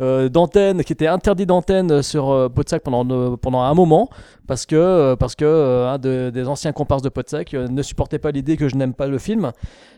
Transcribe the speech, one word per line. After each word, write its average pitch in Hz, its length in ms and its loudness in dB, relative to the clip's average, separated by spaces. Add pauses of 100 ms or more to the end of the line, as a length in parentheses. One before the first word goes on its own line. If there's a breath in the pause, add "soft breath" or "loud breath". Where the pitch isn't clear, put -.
euh, 131 280 2
d'antenne, 175 560 2
qui - 80 -4
était 156 140 -2
interdit 190 400 0
d'antenne 175 560 2
sur, 139 280 -2
euh, 131 180 2
Podsac 143 340 -4
pendant, 123 280 -2
euh, 123 260 -2
pendant 127 260 -2
un 139 120 2
moment, 180 340 4 (380 soft breath)
parce 131 200 -6
que, 156 100 0
euh, 160 400 4
parce 127 180 -2
que, 151 100 -4
euh, 131 480 2
un 143 60 -4
de, 127 340 -4
des 127 160 -6
anciens 143 240 -6
comparses 139 300 -2
de 135 60 -2
Podsac, 147 460 -8
euh, 127 140 -4
ne 131 140 -4
supportait - 360 -4
pas 151 120 -4
l'idée 143 260 -2
que 143 120 0
je 123 80 -4
n'aime 131 180 -2
pas 139 140 -6
le 139 100 -2
film. 202 340 -4 (460 loud breath)